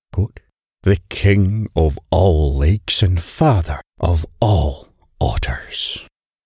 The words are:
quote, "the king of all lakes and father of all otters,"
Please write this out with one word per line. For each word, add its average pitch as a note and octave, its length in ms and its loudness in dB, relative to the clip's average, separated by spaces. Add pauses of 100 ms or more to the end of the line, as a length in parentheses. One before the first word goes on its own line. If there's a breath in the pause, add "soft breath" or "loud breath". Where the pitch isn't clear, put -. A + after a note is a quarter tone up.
(140)
quote, - 260 -4 (440)
"the G2 160 2 (100)
king G2+ 680 0
of D#2 220 2 (140)
all D#2 440 2
lakes D#2+ 460 0
and F2+ 200 2
father F2+ 600 0 (180)
of E2 260 0 (140)
all D#2+ 500 0 (300)
otters," - 880 -6 (380)